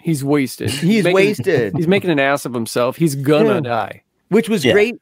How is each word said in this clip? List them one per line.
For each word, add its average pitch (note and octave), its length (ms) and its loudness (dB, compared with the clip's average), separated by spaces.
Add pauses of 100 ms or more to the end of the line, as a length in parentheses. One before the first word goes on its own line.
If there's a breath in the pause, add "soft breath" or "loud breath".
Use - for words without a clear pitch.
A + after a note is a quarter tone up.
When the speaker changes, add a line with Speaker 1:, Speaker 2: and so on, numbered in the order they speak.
Speaker 1:
He's D3+ 220 -2
wasted. C#3 460 -2
Speaker 2:
He's E3+ 360 0
Speaker 1:
making, F3+ 100 2
Speaker 2:
wasted. E3 640 0
Speaker 1:
he's E3 100 0
making F#3+ 220 0
an D3 100 2
ass C#3 260 0
of B2+ 80 -8
himself. A#2+ 440 -2
He's D3+ 180 0
gonna D3 400 2
Speaker 2:
Yeah. - 60 -2
Speaker 1:
die. A#2 420 -6 (240)
Speaker 2:
Which G#3 220 2
was F#3+ 160 -2
Speaker 3:
Yeah. A#2 80 6
Speaker 2:
great G#3+ 280 0